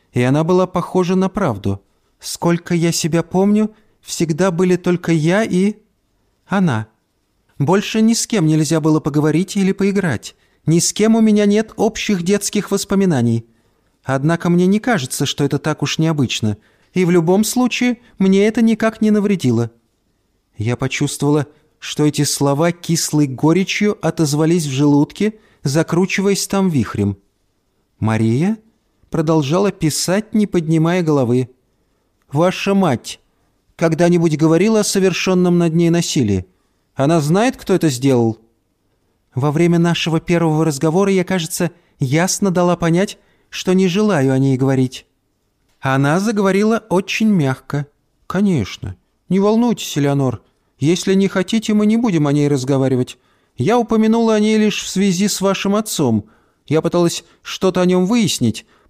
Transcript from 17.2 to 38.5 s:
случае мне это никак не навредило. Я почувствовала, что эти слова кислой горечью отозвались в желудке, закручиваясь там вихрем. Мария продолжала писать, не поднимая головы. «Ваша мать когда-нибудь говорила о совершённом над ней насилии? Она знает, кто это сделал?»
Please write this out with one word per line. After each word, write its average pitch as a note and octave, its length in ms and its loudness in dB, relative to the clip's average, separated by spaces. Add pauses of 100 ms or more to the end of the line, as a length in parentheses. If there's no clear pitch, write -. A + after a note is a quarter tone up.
случае B3 540 -2 (200)
мне G3 280 4
это A3+ 160 0
никак A3+ 400 0
не G#3+ 80 2
навредило. F3 600 0 (840)
Я A#2 200 -4
почувствовала, C#3+ 720 -2 (320)
что - 280 -2
эти D3+ 160 0
слова C#3+ 500 0
кислой D#3 540 -2
горечью F3+ 760 0
отозвались D#3+ 640 0
в C#3+ 40 -6
желудке, D3 640 0 (280)
закручиваясь F3+ 840 0
там G3 240 0
вихрем. G2+ 480 -2 (800)
Мария A2+ 600 0 (520)
продолжала D#3+ 600 0
писать, F#3 640 -4
не G#3 120 2
поднимая E3 560 0
головы. C3 480 0 (840)
«Ваша F3+ 420 0
мать E3+ 460 -2 (560)
когда-нибудь E3 600 2
говорила E3+ 440 2
о G3+ 40 0
совершённом F3+ 720 2
над E3+ 160 0
ней E3+ 160 2
насилии? B2 560 0 (480)
Она D#3 260 2
знает, G3 360 0
кто - 180 -2
это E3+ 140 2
сделал?» B2 500 0 (960)